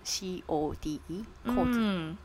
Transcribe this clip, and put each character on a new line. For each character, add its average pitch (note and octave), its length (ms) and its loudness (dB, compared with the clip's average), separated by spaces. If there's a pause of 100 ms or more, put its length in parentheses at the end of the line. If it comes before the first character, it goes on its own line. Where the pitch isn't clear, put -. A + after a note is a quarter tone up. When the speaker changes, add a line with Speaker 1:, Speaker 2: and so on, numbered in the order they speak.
Speaker 1:
C F#3 420 -2
O D3+ 340 2
D D3+ 280 -2
E， F#3+ 160 -4 (200)
扣 B3 200 4
子。 B3 100 4
Speaker 2:
嗯， F#3+ 500 2